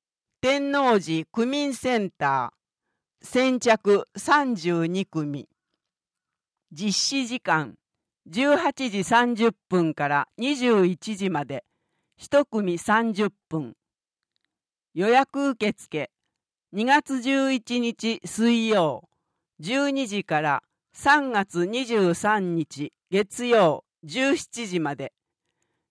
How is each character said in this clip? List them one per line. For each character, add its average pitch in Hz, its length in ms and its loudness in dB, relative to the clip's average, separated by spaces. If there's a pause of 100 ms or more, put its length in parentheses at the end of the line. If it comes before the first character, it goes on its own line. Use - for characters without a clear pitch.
(400)
天 277 300 0
王 254 300 4
寺 160 320 -2
区 226 120 0
民 277 300 -2
セ 254 240 -2
ン 196 140 -4
タ 135 420 -2
ー。 - 40 -20 (600)
先 254 380 0
着 208 560 2
三 285 400 0
十 170 320 0
二 185 180 -2
組。 147 440 -6 (1200)
実 185 220 -4
施 269 340 -2
時 240 140 -6
間、 156 360 -2 (520)
十 269 280 2
八 277 340 -2
時 196 120 -2
三 240 320 2
十 226 160 2 (180)
分 170 240 0
か 147 140 -4
ら 143 300 -2
二 269 180 -2
十 233 320 4
一 190 300 -6
時 190 140 -4
ま 147 140 -4
で。 127 200 -10 (520)
一 285 280 2
組 190 340 -2
三 226 340 0
十 196 160 0 (200)
分。 147 260 -8 (1200)
予 180 140 0
約 269 400 2
受 214 240 -2
付、 - 400 -10 (580)
二 208 140 -4
月 269 360 2
十 269 320 0
一 247 280 -2
日 226 440 -4
水 226 440 2
曜、 170 400 0 (500)
十 269 320 -2
二 269 160 -2
時 202 160 -4
か 151 200 -2
ら 147 200 -2 (300)
三 277 400 2
月 185 340 -2
二 233 200 -4
十 202 280 2
三 196 400 0
日 147 380 -6 (180)
月 202 360 -2
曜、 208 380 4 (200)
十 262 320 0
七 233 320 -8
時 180 100 -4
ま 147 160 -4
で。 131 180 -12 (800)